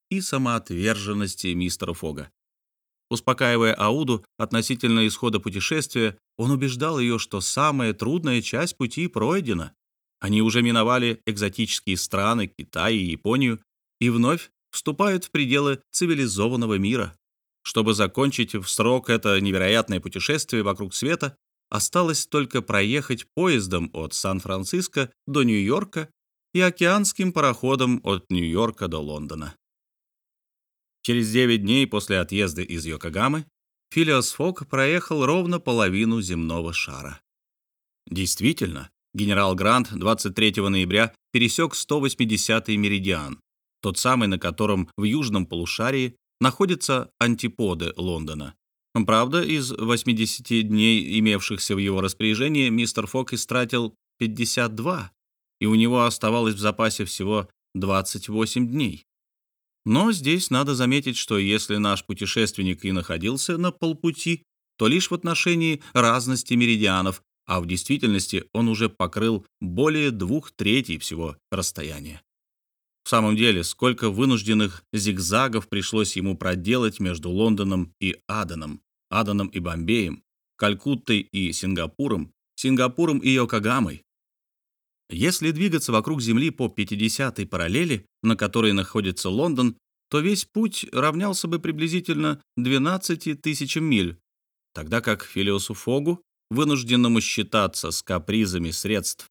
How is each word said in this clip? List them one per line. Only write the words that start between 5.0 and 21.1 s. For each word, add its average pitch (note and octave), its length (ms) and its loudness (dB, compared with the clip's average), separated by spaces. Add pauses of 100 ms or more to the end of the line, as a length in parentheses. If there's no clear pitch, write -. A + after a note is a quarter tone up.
исхода G#2+ 320 0
путешествия, A2 800 -2 (200)
он A#2+ 140 0
убеждал C3+ 480 -2
ее, A#2+ 180 2
что G2+ 240 -6
самая C3+ 520 0
трудная C3 480 0
часть D3+ 360 -4
пути C#3 300 -4
пройдена. A2+ 680 -2 (460)
Они G#2 220 2
уже A2+ 200 4
миновали A#2+ 640 2
экзотические G2+ 720 -2
страны, G#2 500 0
Китай - 480 -2
и F2+ 160 0
Японию, A2+ 480 0 (400)
и A#2+ 100 2
вновь A#2+ 420 0 (200)
вступают F#3 540 -2
в - 60 -18
пределы C#3+ 500 2 (100)
цивилизованного A#2 840 0
мира. G2 400 0 (460)
Чтобы A2 300 2
закончить A2+ 600 0
в F#2+ 120 -8
срок B2 420 2
это G#2+ 320 2
невероятное F#2+ 580 2
путешествие A#2+ 640 -2
вокруг G2 300 -4
света, D3 420 -2 (340)